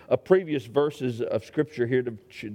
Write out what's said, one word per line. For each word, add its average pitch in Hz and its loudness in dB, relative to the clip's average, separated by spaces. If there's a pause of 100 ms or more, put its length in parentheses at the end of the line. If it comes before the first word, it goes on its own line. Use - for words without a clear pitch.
(100)
a 127 4
previous 156 2
verses 127 -2
of 107 -2
Scripture 143 -2
here 127 0
to, 113 -10